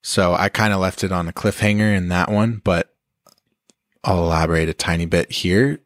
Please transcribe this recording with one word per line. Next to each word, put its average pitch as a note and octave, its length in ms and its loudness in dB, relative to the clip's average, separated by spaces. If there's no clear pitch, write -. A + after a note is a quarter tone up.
So F2+ 300 0
I F#2+ 160 0
kinda G#2+ 300 0
left F#2+ 240 -2
it F#2+ 80 -2
on F2 160 -2
a E2 60 -10
cliffhanger G#2 640 0
in F2+ 140 -2
that F2+ 220 0
one, G#2+ 320 0
but E2+ 320 0
I'll F2+ 200 0
elaborate E2 460 0
a D#2 40 -6
tiny E2+ 320 -2
bit E2+ 260 -2
here. G#2+ 540 0